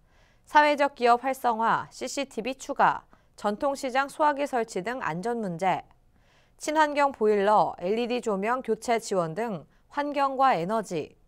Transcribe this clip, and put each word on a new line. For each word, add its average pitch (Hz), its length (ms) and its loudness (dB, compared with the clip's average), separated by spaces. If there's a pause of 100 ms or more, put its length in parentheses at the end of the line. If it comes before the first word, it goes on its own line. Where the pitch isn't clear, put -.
(460)
사회적 294 480 4
기업 240 300 4
활성화, 226 640 0
씨씨티비 262 640 -6
추가, 202 500 0 (320)
전통시장 262 720 -2
소화기 294 380 0
설치 226 360 -4
등 240 200 -6
안전 185 400 -4
문제, 175 400 -2 (760)
친환경 294 560 0
보일러, 208 680 2
엘이디 220 420 -2
조명 220 400 -2
교체 226 360 -2
지원 175 360 -2
등 196 320 -6 (240)
환경과 269 640 0
에너지 180 600 -4 (140)